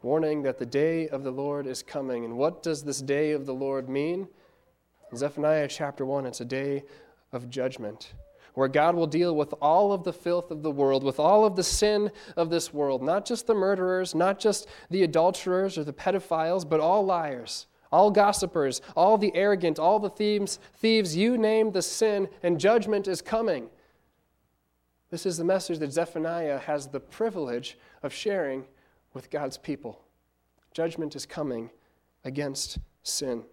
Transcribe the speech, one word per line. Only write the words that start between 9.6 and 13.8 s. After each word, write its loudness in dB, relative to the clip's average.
all 6
of -2
the -4
filth -2
of -8
the 0
world, 4
with 0
all 8
of 4
the 0
sin 2
of 2
this -2
world, 0
not 0
just -4
the 4
murderers, 0